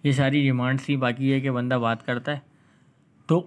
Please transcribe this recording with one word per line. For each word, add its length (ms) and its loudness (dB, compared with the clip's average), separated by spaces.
ये 100 4
सारी 280 2
डिमांड्स 460 0
थी, 100 0
बाकी 320 0
ये 100 2
कि 120 -2
बंदा 280 -2
बात 220 -2
करता 300 -4
है 100 -8
तो 180 4